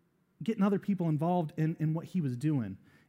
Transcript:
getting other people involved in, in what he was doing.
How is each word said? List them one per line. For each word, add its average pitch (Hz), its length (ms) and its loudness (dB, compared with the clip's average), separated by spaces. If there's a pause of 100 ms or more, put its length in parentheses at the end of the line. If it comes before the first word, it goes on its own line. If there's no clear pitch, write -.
(420)
getting 202 220 2
other 202 160 4
people 180 300 0
involved 160 480 0
in, 160 220 2
in 156 140 0
what 165 120 -4
he - 160 -4
was 127 160 -2
doing. 123 400 0 (320)